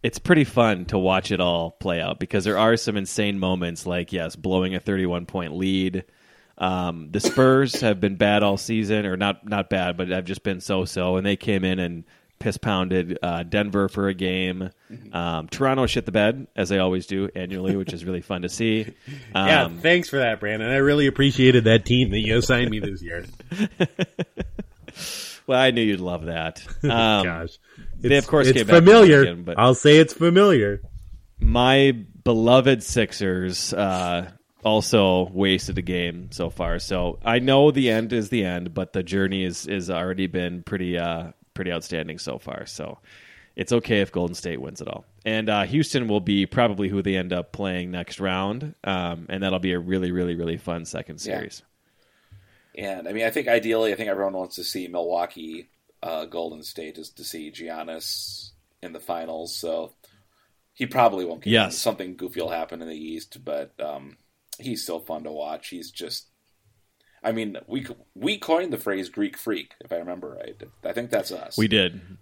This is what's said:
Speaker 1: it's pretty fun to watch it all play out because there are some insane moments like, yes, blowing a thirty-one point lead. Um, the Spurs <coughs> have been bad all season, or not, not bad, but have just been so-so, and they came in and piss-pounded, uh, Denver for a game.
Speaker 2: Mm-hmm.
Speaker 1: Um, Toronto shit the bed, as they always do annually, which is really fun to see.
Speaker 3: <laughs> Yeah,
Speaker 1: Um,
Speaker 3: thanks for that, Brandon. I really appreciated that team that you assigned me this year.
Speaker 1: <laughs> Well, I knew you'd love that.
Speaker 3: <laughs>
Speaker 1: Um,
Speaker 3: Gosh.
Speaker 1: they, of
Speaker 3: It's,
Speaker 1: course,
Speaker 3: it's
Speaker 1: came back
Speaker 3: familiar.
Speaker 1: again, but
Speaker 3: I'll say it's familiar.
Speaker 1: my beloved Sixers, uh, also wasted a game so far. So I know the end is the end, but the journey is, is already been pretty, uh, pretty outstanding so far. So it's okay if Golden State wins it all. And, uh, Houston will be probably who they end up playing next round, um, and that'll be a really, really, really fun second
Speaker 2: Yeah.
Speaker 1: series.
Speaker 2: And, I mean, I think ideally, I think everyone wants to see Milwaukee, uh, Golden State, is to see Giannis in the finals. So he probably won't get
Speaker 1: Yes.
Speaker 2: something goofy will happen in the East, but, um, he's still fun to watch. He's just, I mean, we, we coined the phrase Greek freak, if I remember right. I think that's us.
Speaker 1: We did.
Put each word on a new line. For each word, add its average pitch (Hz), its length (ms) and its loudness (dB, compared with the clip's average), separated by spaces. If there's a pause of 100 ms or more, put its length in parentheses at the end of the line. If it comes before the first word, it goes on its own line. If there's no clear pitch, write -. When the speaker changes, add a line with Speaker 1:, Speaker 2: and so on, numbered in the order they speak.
Speaker 1:
it's - 180 -4
pretty 156 260 4
fun 107 400 2
to 104 120 -2
watch 92 340 2
it 92 80 -2
all 85 320 0
play 87 300 -4
out - 180 -6
because 95 240 -2
there 101 140 0
are 113 180 4
some 110 220 -4
insane 101 420 -4
moments 90 460 -2
like, 87 260 -4
yes, 85 240 -6
blowing 92 400 -2
a 87 40 -4
thirty-one 90 480 -2
point 85 280 -8
lead. 92 480 -2 (540)
Um, 87 540 -4
the 101 80 -4
Spurs 131 640 2
<coughs> - 0 -
have 104 200 0
been 98 140 0
bad 104 260 2
all 101 160 2
season, 107 480 -2
or 92 100 -4
not, 101 320 -4
not 101 220 -4
bad, 90 260 -2
but 90 140 -6
have 92 160 -2
just 95 180 -8
been 95 160 -4
so-so, 92 580 -2
and 95 80 -2
they 101 100 2
came 98 280 -2
in 92 160 0
and 85 240 -6 (340)
piss-pounded, 92 880 -2
uh, 87 200 -4
Denver 101 460 0
for 98 200 -2
a 95 40 -2
game. 92 560 -4 (220)
Speaker 2:
Mm-hmm. 107 240 -16
Speaker 1:
Um, 82 320 -4
Toronto 135 380 0
shit 107 200 -2
the 107 60 -6
bed, 110 440 0
as 98 140 -2
they 98 100 2
always 92 280 0
do 98 260 -4
annually, 95 440 -4
which 92 160 -6
is 85 120 -12
really 90 160 -6
fun 90 220 -6
to 87 60 -4
see. 110 440 -2 (180)
Speaker 3:
<laughs> - 220 -18
Yeah, 156 300 4
Speaker 1:
Um, 85 160 -6
Speaker 3:
thanks 175 300 2
for 139 100 0
that, 113 220 0
Brandon. 110 280 -2
I 135 80 2
really 143 300 4
appreciated 131 560 6
that 110 220 6
team 123 260 4
that 104 80 0
you 110 180 2
assigned 123 320 2
me 107 100 -2
this 95 220 -6
year. 85 240 -10 (260)
Speaker 1:
<laughs> 196 140 -2 (1800)
Well, 127 120 2
I 131 120 6
knew 117 100 2
you'd 104 180 2
love 87 260 -6
that. 82 480 -6
Speaker 3:
<laughs> - 100 -8
Speaker 1:
Um, 113 420 4
Speaker 3:
Gosh. 85 340 -6 (400)
Speaker 1:
they, 120 100 -2
of - 40 6
Speaker 3:
It's, 143 140 4
Speaker 1:
course, 139 200 6
Speaker 3:
it's 131 100 6
Speaker 1:
came 110 100 2
back 165 100 8
Speaker 3:
familiar. 175 440 12
Speaker 1:
again, 87 220 2
but 85 160 -4
Speaker 3:
I'll 123 160 8
say 147 220 8
it's 156 160 8
familiar. 170 680 4 (580)
Speaker 1:
my 131 520 6 (320)
beloved 120 600 6
Sixers, 92 880 -2
uh, 90 580 -2 (320)
also 101 680 2
wasted 95 460 0
a 92 60 -4
game 87 480 -6
so 87 180 -6
far. 85 300 -4
So 87 440 -4
I 117 160 2
know 135 300 6
the 131 220 2
end 110 220 0
is 107 160 -2
the 113 160 0
end, 90 280 -6
but 92 200 -6
the 92 100 -4
journey 95 400 -2
is, 87 240 -8
is 92 240 -6
already 92 340 -4
been 87 380 -6
pretty, 90 340 -4
uh, 85 340 -6 (220)
pretty 90 180 -6
outstanding 82 460 -8
so - 220 -10
far. - 260 -12
So - 320 -14 (580)
it's - 160 -6
okay 117 300 2
if 95 100 -2
Golden 87 220 -2
State 85 260 -8
wins 69 220 -12
it - 60 -12
all. - 180 -12 (200)
And, 110 240 -2
uh, 104 140 2
Houston 127 440 0
will 104 140 2
be 98 260 0
probably 104 420 0
who 98 140 -2
they 95 120 0
end 90 180 -4
up 90 180 -6
playing 90 400 -6
next 87 280 -10
round, 98 540 -4 (100)
um, 87 460 -4
and 95 140 -6
that'll 95 160 0
be 90 140 -2
a 90 60 -2
really, 90 320 -4
really, 87 240 -2
really 82 220 -6
fun 85 280 -10
second 82 380 -12
Speaker 2:
Yeah. 95 140 -8
Speaker 1:
series. - 240 -12 (1160)
Speaker 2:
And, 92 300 -10
I 95 60 -10
mean, 110 120 -4
I 113 40 2
think 139 180 -4
ideally, 113 460 2
I - 20 -2
think 107 140 -6
everyone 98 240 -2
wants 92 220 -10
to 87 80 -12
see 90 260 -8
Milwaukee, 85 800 -6 (340)
uh, 80 220 -8
Golden 82 380 -10
State, 78 340 -14
is 80 140 -16
to 85 120 -20
see 78 280 -14
Giannis 80 1000 -12 (320)
in 87 120 -14
the 80 60 -6
finals. 82 560 -8
So 82 380 -6 (800)
he 131 140 -6
probably 113 360 2
won't 82 200 -8
get 101 80 -2
Speaker 1:
Yes. 110 260 2
Speaker 2:
something 92 400 -6
goofy 87 240 -8
will 82 80 -4
happen 82 320 -8
in 82 80 -14
the 80 80 -12
East, 80 480 -14
but, 71 340 -10
um, 71 380 -12 (420)
he's 120 240 -10
still 85 160 -8
fun 80 240 -10
to 76 80 -12
watch. 76 380 -10
He's 87 200 -14
just, - 380 -14 (960)
I 113 80 -2
mean, 110 260 -6 (100)
we, 131 200 -8 (260)
we 202 240 -4
coined 165 360 -2
the 107 40 -6
phrase 95 320 -6
Greek - 280 -6
freak, 92 340 -8 (100)
if - 120 -12
I 85 40 -6
remember 87 400 -12
right. - 240 -16 (220)
I - 100 -8
think 120 180 -6
that's 101 200 -2
us. - 260 -10
Speaker 1:
We 110 120 2
did. 95 300 0 (220)